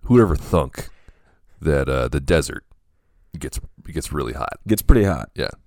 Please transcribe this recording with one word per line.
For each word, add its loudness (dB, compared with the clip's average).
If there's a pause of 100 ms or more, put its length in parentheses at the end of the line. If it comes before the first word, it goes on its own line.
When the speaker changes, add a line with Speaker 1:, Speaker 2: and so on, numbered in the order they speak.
Speaker 1:
who 2
would 8
ever 2
thunk -2 (720)
that, 0
uh, -2
the -4
desert -2 (760)
gets, -10 (240)
gets -8
really -4
hot? -8 (120)
Speaker 2:
Gets 2
pretty 6
hot. -2
Speaker 1:
Yeah. -6 (160)